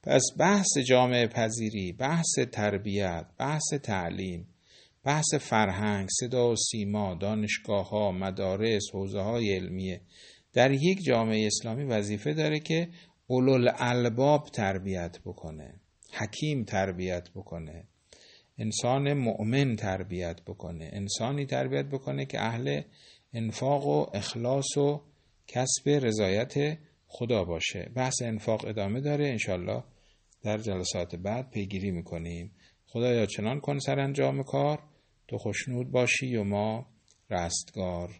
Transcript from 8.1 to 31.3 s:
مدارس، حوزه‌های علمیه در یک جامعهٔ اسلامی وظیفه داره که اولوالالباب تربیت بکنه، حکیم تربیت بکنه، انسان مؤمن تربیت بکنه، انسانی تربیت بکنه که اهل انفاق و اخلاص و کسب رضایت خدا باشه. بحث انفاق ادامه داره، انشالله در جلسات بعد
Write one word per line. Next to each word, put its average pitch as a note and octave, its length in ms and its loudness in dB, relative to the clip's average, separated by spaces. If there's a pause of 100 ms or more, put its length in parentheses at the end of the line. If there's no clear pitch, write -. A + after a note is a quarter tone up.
مدارس، F#2+ 720 0 (100)
حوزه‌های G2 600 0
علمیه F#2 460 -4 (520)
در B2+ 200 6
یک F3 320 2
جامعهٔ A2 420 4
اسلامی A2+ 380 -4
وظیفه G#2+ 500 0
داره D3+ 260 0
که D#3+ 280 -2 (380)
اولوالالباب B2+ 1200 4
تربیت F#2+ 760 -2
بکنه، D#2 560 -12 (320)
حکیم C3+ 520 -4
تربیت F#2 680 0
بکنه، E2 500 -12 (720)
انسان B2+ 540 0
مؤمن A#2+ 640 2
تربیت F#2 680 -4
بکنه، E2+ 460 -10
انسانی A2+ 540 -4
تربیت C3+ 400 -2
بکنه C#3 400 -6
که A#2 140 -6
اهل B2 420 -2 (500)
انفاق C3 540 -2
و D3 280 2
اخلاص B2 640 -2
و D3 260 2 (440)
کسب - 420 0
رضایت C3 920 2 (280)
خدا A2+ 380 0
باشه. E2+ 500 -4
بحث B2+ 280 0
انفاق A2 420 -2
ادامه G#2+ 360 -2
داره، D3 280 0
انشالله G#2 560 -2 (580)
در G#2 160 -2
جلسات F#2 580 -4
بعد G#2 340 -4